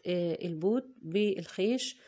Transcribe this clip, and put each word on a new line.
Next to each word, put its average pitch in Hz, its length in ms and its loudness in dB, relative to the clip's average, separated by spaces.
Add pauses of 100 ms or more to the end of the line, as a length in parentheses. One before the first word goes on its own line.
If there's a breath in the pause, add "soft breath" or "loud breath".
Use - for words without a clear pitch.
آه، 175 380 0
البوت 185 400 0 (160)
بالخيش، 196 960 0 (100)